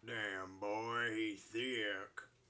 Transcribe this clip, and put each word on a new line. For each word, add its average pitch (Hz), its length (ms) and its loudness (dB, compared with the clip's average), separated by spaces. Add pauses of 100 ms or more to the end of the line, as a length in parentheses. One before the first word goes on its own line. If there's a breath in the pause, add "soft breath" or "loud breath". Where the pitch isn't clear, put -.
Damn, 98 560 -2
boy, 113 540 2
he's 110 280 0
thick. 110 800 0 (260)